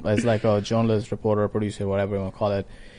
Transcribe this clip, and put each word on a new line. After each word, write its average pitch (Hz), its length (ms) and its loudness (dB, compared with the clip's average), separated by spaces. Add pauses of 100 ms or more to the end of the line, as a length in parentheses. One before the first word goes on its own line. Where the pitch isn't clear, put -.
as 107 200 2
like 110 200 2
a 104 160 4
journalist, 113 500 0
reporter, 104 380 0
producer, 104 400 -4
whatever 98 260 0
you 98 60 -2
wanna 95 100 -4
call 101 220 -2
it, 98 160 -2 (300)